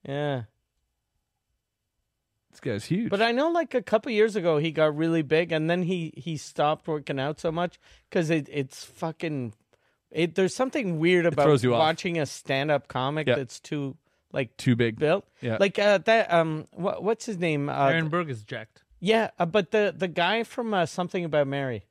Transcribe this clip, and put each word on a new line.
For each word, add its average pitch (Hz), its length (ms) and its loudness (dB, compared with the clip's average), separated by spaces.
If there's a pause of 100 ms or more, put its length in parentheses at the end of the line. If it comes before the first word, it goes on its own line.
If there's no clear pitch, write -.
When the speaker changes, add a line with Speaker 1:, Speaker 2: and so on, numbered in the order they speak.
Speaker 1:
Yeah. 139 340 -4 (2000)
Speaker 2:
This - 100 -20
guy's 110 260 -6
huge. 202 240 -2
Speaker 1:
But 202 120 0
I 233 100 2
know, 285 180 0
like, 339 240 -2
a 240 80 0
couple 226 280 0
years 214 240 4
ago, 165 240 2
he 156 140 0
got 156 240 2
really 165 260 2
big, 160 300 2
and 160 180 0
then 175 140 2
he, 165 320 -4
he 156 200 -8
stopped 151 520 -2
working 147 320 -4
out 147 180 -4
so 165 140 -4
much 170 260 -4 (320)
'cause 170 180 0
it, 156 220 0
it's 139 340 -6
fucking, 151 680 -6 (560)
it, 165 240 -2
there's 190 200 2
something 247 440 -2
weird 175 280 4
Speaker 2:
It 165 80 4
Speaker 1:
about 143 100 4
Speaker 2:
throws 143 180 6
you 123 120 4
off. 117 40 2
Speaker 1:
watching 165 400 2
a 147 80 0
stand-up 139 600 -2
comic 139 400 -2
Speaker 2:
Yeah. 120 80 4
Speaker 1:
that's 131 240 -8
too, 143 360 -6 (360)
like, 135 240 -6
Speaker 2:
Too 127 180 2
big. 113 240 0
Speaker 1:
built. 196 300 0 (120)
Speaker 2:
Yeah. 117 200 -2
Speaker 1:
Like, 196 180 2
uh, 202 200 4
that, 220 340 2
um, 160 400 2
what, - 320 -4
what's 226 220 -2
his 208 120 -6
name? 151 300 0
Uh, 139 200 2
Speaker 3:
Aaron 160 200 2
Berg 165 220 -2
is 113 120 -10
jacked. 113 400 -14 (160)
Speaker 1:
Yeah, 214 400 2
uh, 175 80 2
but 190 240 0
the, 208 260 2
the 180 120 -4
guy 180 340 0
from, 226 320 -6
uh, 175 120 2
Something 180 380 -6
About 147 220 2
Mary 135 440 -4